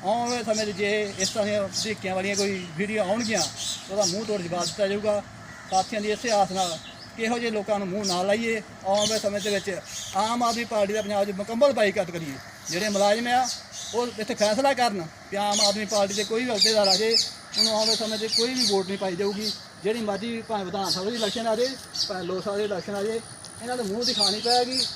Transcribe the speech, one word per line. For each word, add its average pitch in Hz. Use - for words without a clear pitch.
ਆਉਣ 233
ਵਾਲੇ 240
ਸਮੇਂ 220
'ਚ 202
ਜੇ 202
ਇਸ 190
ਤਰ੍ਹਾਂ 208
ਦੀਆਂ 208
ਵਧੀਕੀਆਂ 196
ਵਾਲੀਆਂ 190
ਕੋਈ 196
ਵੀਡੀਓ 208
ਆਉਣਗੀਆਂ 214
ਤਾਂ -
ਉਹਦਾ 208
ਮੂੰਹ 190
ਤੋੜ 208
ਜਵਾਬ 175
ਦਿੱਤਾ 196
ਜਾਊਗਾ। 208
ਸਾਥੀਆਂ 190
ਦੀ 208
ਇਸੇ 208
ਆਸ 196
ਨਾਲ 180
ਕਿਹੋ 226
ਜਿਹੇ 233
ਲੋਕਾਂ 208
ਨੂੰ 196
ਮੂੰਹ 202
ਨਾ 180
ਲਾਈਏ। 226
ਆਉਣ 196
ਵਾਲੇ 214
ਸਮੇਂ 202
ਦੇ 208
ਵਿੱਚ 196
ਆਮ 226
ਆਦਮੀ 233
ਪਾਰਟੀ 208
ਦਾ 214
ਪੰਜਾਬ 202
'ਚ 202
ਮੁਕੰਮਲ 233
ਬਾਈਕਾਟ 196
ਕਰੀਏ। 160
ਜਿਹੜੇ 180
ਮੁਲਾਜ਼ਮ 208
ਆ 247
ਉਹ 240
ਇੱਥੇ 214
ਫੈਸਲਾ 214
ਕਰਨ 208
ਕਿ 196
ਆਮ 208
ਆਦਮੀ 202
ਪਾਰਟੀ 202
ਦੇ 208
ਕੋਈ 220
ਵੀ 254
ਅਹੁਦੇਦਾਰ 214
ਆ 190
ਜੇ, 226
ਉਹਨੂੰ 220
ਆਉਣ 214
ਵਾਲੇ 220
ਸਮੇਂ 220
'ਚ 220
ਕੋਈ 240
ਵੀ 247
ਵੋਟ 196
ਨਹੀਂ 196
ਪਾਈ 190
ਜਾਊਗੀ। 208
ਜਿਹੜੀ 226
ਮਰਜ਼ੀ 220
ਭਾਵੇਂ 208
ਵਿਧਾਨ 180
ਸਭਾ 185
ਦੀ 240
ਇਲੈਕਸ਼ਨ 226
ਆ 220
ਜੇ, 247
ਭਾਵੇਂ 185
ਲੋਕ 180
ਸਭਾ 202
ਦੀ 208
ਇਲੈਕਸ਼ਨ 202
ਆ 196
ਜੇ, 226
ਇਹਨਾਂ 247
ਨੂੰ 240
ਮੂੰਹ 220
ਦਿਖਾਉਣੀ 220
ਪਏਗੀ। 247